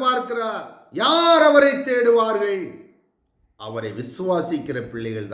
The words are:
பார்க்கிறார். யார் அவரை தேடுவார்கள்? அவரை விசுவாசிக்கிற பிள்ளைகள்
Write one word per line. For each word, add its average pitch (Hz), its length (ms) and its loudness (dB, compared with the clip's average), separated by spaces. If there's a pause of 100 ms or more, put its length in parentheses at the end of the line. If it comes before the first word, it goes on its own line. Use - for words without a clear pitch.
பார்க்கிறார். 233 600 -4 (360)
யார் 330 460 6
அவரை 277 240 6 (180)
தேடுவார்கள்? 220 760 0 (960)
அவரை 110 400 -8
விசுவாசிக்கிற 160 760 -6 (140)
பிள்ளைகள் 113 420 -8